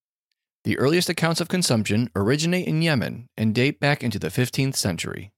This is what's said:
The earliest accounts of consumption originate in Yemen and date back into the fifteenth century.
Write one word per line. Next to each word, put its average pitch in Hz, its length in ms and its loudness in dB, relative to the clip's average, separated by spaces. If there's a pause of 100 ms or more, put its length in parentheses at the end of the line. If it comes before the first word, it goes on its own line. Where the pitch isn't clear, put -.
(640)
The 110 120 -2
earliest 165 320 2
accounts 165 320 0
of 165 80 -2
consumption 117 680 0
originate 151 540 0
in 156 140 0
Yemen 120 520 -2
and 110 200 0
date 139 260 2
back 143 240 0
into 104 140 -2
the 82 100 -4
fifteenth 135 480 0
century. - 600 -4